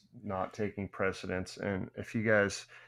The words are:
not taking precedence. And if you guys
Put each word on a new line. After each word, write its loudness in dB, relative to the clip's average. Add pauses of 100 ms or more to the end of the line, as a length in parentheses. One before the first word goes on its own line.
(240)
not -2
taking -2
precedence. -2
And -2
if -6
you 0
guys 4 (200)